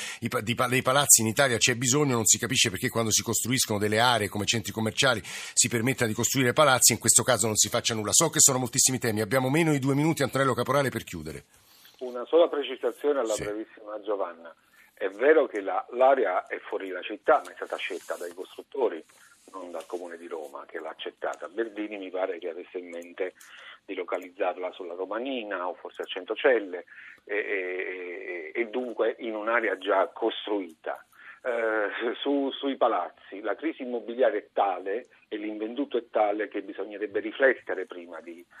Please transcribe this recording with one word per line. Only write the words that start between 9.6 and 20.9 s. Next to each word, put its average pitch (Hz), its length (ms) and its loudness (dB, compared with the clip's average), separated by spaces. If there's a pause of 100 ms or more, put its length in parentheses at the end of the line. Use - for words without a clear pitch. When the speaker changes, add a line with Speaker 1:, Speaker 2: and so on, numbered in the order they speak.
Speaker 1:
di 147 60 2
due 135 160 0
minuti, 147 280 2
Antonello 131 320 2
Caporale, 131 360 2
per 113 140 -4
chiudere. 78 400 -12 (540)
Speaker 2:
Una 123 280 -8
sola 165 220 6
precisazione 139 720 -2
alla 110 140 0
Speaker 1:
Sì. 104 100 -4
Speaker 2:
brevissima 107 580 -10
Giovanna. 87 520 -6 (400)
È 101 140 -4
vero 131 380 4
che 107 140 -4
la, 95 320 -4
l'area 123 540 4
è 101 120 -8
fuori 95 300 -8
dalla 90 140 -8
città, 120 420 2
ma - 60 -16
è - 60 -18
stata 90 200 -8
scelta 85 400 -8
dai 87 180 -10
costruttori, 92 680 -4 (500)
non 92 180 -14
dal 82 160 -10
Comune 87 300 -10
di 85 100 -16
Roma, 73 400 -12
che 85 120 -12
l'ha 80 120 -10